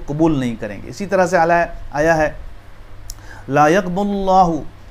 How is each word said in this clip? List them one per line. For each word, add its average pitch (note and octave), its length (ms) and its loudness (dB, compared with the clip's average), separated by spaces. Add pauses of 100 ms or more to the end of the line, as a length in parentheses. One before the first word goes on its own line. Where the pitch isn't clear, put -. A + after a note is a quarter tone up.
कबूल D3+ 300 2
नहीं A#2+ 180 -4
करेंगे। G2+ 300 -10
इसी C3 180 -10
तरह F#3 200 2
से F3 120 2
आला-, E3+ 300 4 (260)
आया D#3 200 4
है, D3+ 220 2 (1120)
"ला D3 180 6
यकबुल्लाहु F#3 920 2 (320)